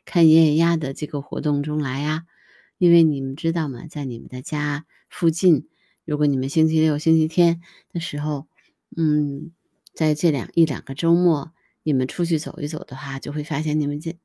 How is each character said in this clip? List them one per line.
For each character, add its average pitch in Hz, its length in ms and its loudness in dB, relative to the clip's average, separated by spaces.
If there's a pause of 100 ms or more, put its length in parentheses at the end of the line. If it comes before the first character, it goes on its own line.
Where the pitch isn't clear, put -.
看 170 220 4
艳 156 280 6
鸭 170 200 2
的 156 160 -4
这 151 140 -8
个 143 160 -6
活 - 180 -8
动 143 220 -2
中 151 180 -4
来 135 200 -4
呀。 156 260 -4 (520)
因 170 160 4
为 170 100 8
你 147 160 2
们 135 160 -6
知 165 160 -2
道 160 160 -2
吗， 123 220 -8
在 147 160 -6
你 120 140 -6
们 131 100 -16
的 127 120 -8
家 147 440 -6 (240)
附 170 200 0
近， 165 380 2 (380)
如 151 100 -4
果 147 100 2
你 143 120 2
们 131 100 -2
星 160 220 2
期 160 100 2
六、 156 180 2
星 160 200 2
期 160 100 2
天 170 320 2 (320)
的 170 80 -6
时 147 220 -8
候， 151 260 -6 (480)
嗯， 151 560 0 (420)
在 156 220 0
这 160 160 2
两， 127 220 -4
一 165 100 6
两 139 220 0
个 135 100 -8
周 165 180 2
末， 165 380 2 (320)
你 156 80 -2
们 131 160 2
出 - 160 -4
去 165 160 0
走 - 220 -10
一 147 80 -6
走 156 160 -8
的 - 100 -12
话， 135 240 -10
就 - 140 -10
会 151 100 -4
发 147 180 -4
现 156 200 0
你 143 40 0
们 147 140 -4
家、 165 140 -8 (120)